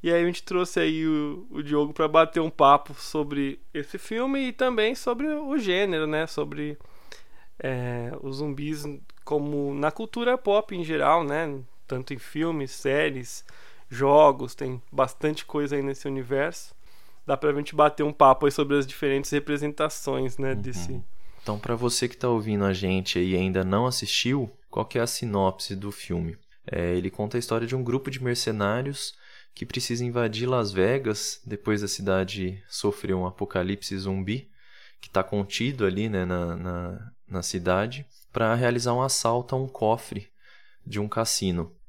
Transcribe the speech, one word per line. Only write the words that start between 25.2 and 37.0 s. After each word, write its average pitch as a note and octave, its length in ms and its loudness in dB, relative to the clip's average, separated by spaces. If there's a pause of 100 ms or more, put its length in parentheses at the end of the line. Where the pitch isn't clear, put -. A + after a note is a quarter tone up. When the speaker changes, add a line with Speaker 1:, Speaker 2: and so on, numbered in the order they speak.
Speaker 2:
do G2 160 -8
filme? E2+ 460 -4 (300)
É, F2 280 -2
ele F2+ 160 0
conta G#2+ 280 -4
a - 20 0
história A2+ 260 -2
de B2 100 -4
um C3 80 -2
grupo C3 260 -2
de C3 120 -8
mercenários A#2+ 920 -2 (400)
que - 120 -8
precisa B2 380 -4
invadir A#2+ 440 0
Las A#2+ 240 2
Vegas G#2+ 720 2
depois G#2+ 360 -2
da G2+ 40 -4
cidade F#2+ 840 0
sofrer - 460 -2
um F#2 120 0
apocalipse G2 720 -2
zumbi, F#2+ 540 -4 (500)
que - 80 -20
tá F#2+ 140 0
contido A2 640 0
ali, G2 220 0
né, F#2+ 160 0
na, F2 320 -2
na, F2+ 560 -8 (160)